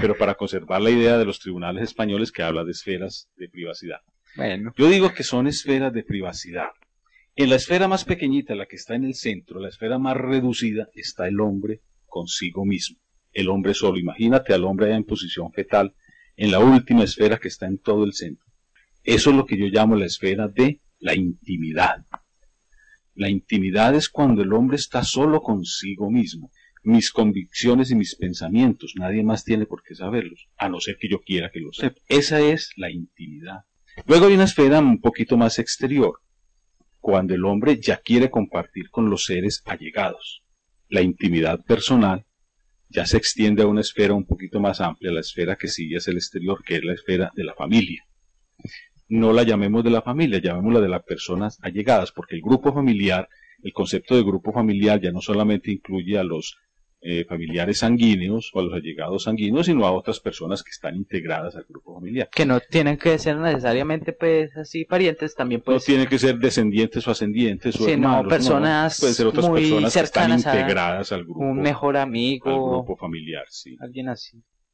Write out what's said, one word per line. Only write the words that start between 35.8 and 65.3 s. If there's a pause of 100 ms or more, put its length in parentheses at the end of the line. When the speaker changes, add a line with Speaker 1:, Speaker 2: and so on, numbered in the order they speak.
Speaker 1:
cuando
el
hombre
ya
quiere
compartir
con
los
seres
allegados. (440)
La
intimidad
personal (600)
ya
se
extiende
a
una
esfera
un
poquito
más
amplia,
la
esfera
que
sigue
hacia
el
exterior,
que
es
la
esfera
de
la
familia. (1040)
No
la
llamemos
de
la
familia,
llamémosla
de
las
personas
allegadas,
porque
el
grupo
familiar, (360)
el
concepto
de
grupo
familiar
ya
no
solamente
incluye
a
los, (440)
eh,
familiares
sanguíneos
o
a
los
allegados
sanguíneos,
sino
a
otras
personas
que
están
integradas
al
grupo
familiar.
Speaker 2:
Que
no
tienen
que
ser
necesariamente,
pues,
así
parientes,